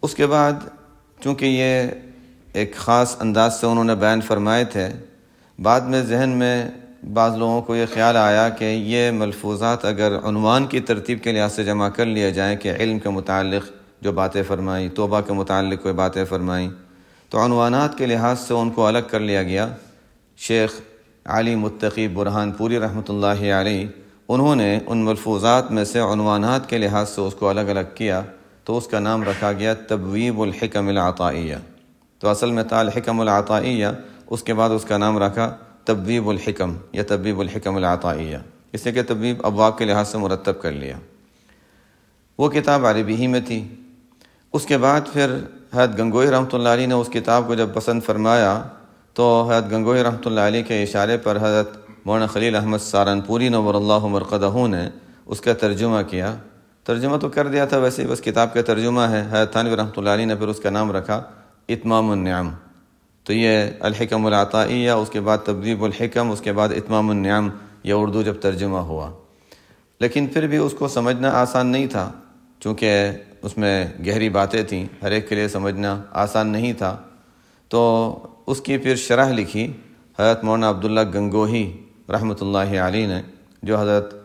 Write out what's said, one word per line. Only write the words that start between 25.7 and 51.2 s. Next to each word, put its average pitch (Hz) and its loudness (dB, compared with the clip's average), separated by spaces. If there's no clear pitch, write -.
میں 110 0
سے 117 -2
عنوانات 107 0
کے 120 -2
لحاظ 104 0
سے - -6
اس 98 -2
کو 101 0
الگ 98 0
الگ 98 -2
کیا، 98 -2
تو 113 -2
اس 120 -6
کا 107 -2
نام 107 0
رکھا 101 -2
گیا 107 0
تبویب 110 -2
الحکم 104 -2
العطائیہ۔ 87 -2
تو 104 0
اصل 113 0
میں 113 0
تھا 113 0
الحکم 113 0
العطائیہ، 107 0
اس 113 -6
کے 117 -2
بعد 113 2
اس 110 0
کا 104 0
نام 104 2
رکھا 101 0
تبویب 107 0
الحکم 92 -2
یا 104 -4
تبویب 101 -2
الحکم 98 -4
العطائیہ، 85 -2
اس 107 -8
لیے 120 -2
کہ 123 0
تبویب 117 -2
ابواب 110 4
کے 113 0
لحاظ 104 2
سے 110 -4
مرتب 95 -2
کر 80 -4
لیا۔ 67 -8
وہ 143 2
کتاب 143 2
عربی 107 2
ہی 123 0
میں 127 2
تھی۔ 110 -6
اس 147 -2
کے 143 2
بعد 139 4
پھر 139 0
حضرت 120 2
گنگوئی 117 4
رحمۃ 131 2
اللہ 120 2
علیہ 123 4
نے 127 2
اس 120 0
کتاب 117 2
کو 117 0
جب 110 0
پسند 113 -2
فرمایا، 110 2
تو 117 4
حضرت 113 2
گنگوئی 113 2
رحمۃ 117 -2
اللہ 110 0
علیہ 107 2
کے 107 0
اشارے 104 0
پر 107 0